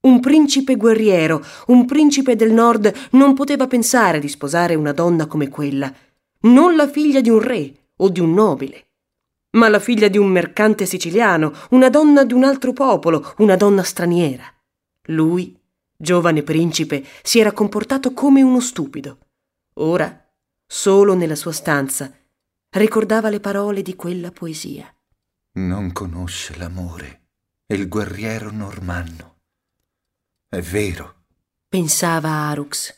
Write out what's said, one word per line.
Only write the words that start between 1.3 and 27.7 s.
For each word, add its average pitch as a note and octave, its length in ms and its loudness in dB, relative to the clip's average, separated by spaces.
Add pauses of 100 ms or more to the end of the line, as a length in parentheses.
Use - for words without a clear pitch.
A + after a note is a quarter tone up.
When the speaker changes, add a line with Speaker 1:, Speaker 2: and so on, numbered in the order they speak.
Speaker 1:
un B3 180 6
principe C#4 500 2
del A3 160 2
nord, A3+ 400 2 (200)
non C4+ 200 6
poteva C#4 360 -2
pensare A3+ 500 0
di C#3+ 100 -6
sposare E3 460 -2
una D3+ 180 -2
donna E3 320 0
come D3+ 240 -4
quella. C#3 420 -6 (500)
Non D4 360 6
la C#4+ 140 2
figlia C#4+ 320 0
di A3+ 80 2
un A3 100 6
re G#3+ 320 -6 (240)
o F#3+ 140 2
di F3+ 100 -4
un E3 140 2
nobile, F3 540 0 (640)
ma A3+ 180 4
la G#3 100 2
figlia G#3+ 280 0
di G3 100 0
un G3+ 100 4
mercante G3+ 560 0
siciliano, E3+ 680 0 (160)
una B3+ 180 6
donna C#4+ 340 4
di C4+ 120 0
un B3+ 100 4
altro C4+ 300 0
popolo, F3 640 -2
una G3+ 180 4
donna G3 260 2
straniera. E3+ 600 -2 (600)
Lui, E3 540 -2 (400)
giovane E3 440 0
principe, D#3 600 -4 (200)
si - 160 0
era G#3+ 140 2
comportato A3 600 -4
come C4+ 300 4
uno B3+ 180 2
stupido. C3+ 560 -10 (600)
Ora, - 520 -4 (380)
solo G3 480 2
nella E3+ 200 -2
sua D#3+ 180 -10
stanza, C#3 600 -6 (600)
ricordava G#3+ 580 -2
le G#3 100 -6
parole G3+ 400 -6
di F#3+ 160 -10
quella F3 340 -12
poesia. - 640 -14 (580)
Speaker 2:
"Non F#2 400 -6
conosce F2 680 -12
l'amore, F2 720 -14 (400)
il G2 200 -6